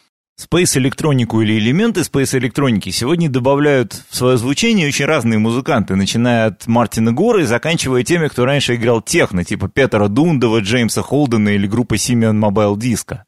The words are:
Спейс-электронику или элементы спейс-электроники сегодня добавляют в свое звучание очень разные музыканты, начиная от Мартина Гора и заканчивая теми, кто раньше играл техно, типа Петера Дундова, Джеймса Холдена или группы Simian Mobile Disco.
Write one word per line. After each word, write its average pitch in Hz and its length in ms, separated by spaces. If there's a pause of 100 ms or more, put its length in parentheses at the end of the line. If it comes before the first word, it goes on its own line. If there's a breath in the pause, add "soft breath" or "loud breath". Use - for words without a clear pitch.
(360)
Спейс-электронику 131 1040
или 107 180
элементы 160 460
спейс-электроники 127 840
сегодня 165 380
добавляют 135 800
в - 60
свое 127 220
звучание 151 500
очень 139 180
разные 117 360
музыканты, 113 560
начиная 117 500
от - 220
Мартина 113 440
Гора 196 300
и - 20
заканчивая 127 600
теми, 165 240
кто 123 160
раньше 127 320
играл 117 260
техно, 110 420
типа 98 240
Петера 113 380
Дундова, 120 540
Джеймса 110 420
Холдена 117 460
или 101 180
группы 113 300
Simian 113 420
Mobile 104 380
Disco. 113 520